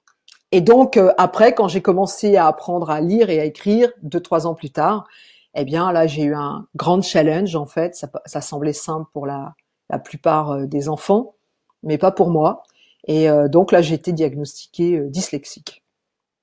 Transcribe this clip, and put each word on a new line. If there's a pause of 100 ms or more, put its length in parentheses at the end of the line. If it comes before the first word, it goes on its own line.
(520)
Et
donc,
euh,
après,
quand
j'ai
commencé
à
apprendre
à
lire
et
à
écrire, (100)
deux,
trois
ans
plus
tard, (480)
eh
bien,
là,
j'ai
eu
un (100)
grand
challenge,
en
fait.
Ça, (160)
ça
semblait
simple
pour
la, (360)
la
plupart,
euh,
des
enfants, (480)
mais
pas
pour
moi. (440)
Et,
euh,
donc
là,
j'ai
été
diagnostiquée,
euh,
dyslexique. (580)